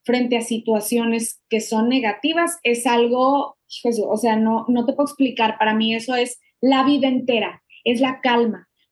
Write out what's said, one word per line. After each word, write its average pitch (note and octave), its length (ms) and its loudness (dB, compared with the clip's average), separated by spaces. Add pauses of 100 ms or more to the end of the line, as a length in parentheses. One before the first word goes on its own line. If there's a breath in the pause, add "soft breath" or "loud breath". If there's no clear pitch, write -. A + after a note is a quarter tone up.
frente B3 340 0
a A3 40 -4
situaciones A3+ 1080 -2
que A3 120 -2
son A3 280 0
negativas C#4+ 720 -2
es A#3 220 0
algo, B3 720 2 (140)
híjole, G#3+ 400 -2
o G#3+ 80 0
sea, A3+ 180 2
no, A3 320 0
no A#3+ 180 2
te B3 80 0
puedo C#4+ 140 0
explicar. A3+ 500 -2
Para G#3+ 160 2
mí A3 220 0
eso A3+ 200 -6
es B3 240 -2 (220)
la C4 220 4
vida C4+ 240 2
entera, A#3+ 540 -2 (240 soft breath)
es A#3 160 2
la C4 200 0
calma. A#3 460 0 (240)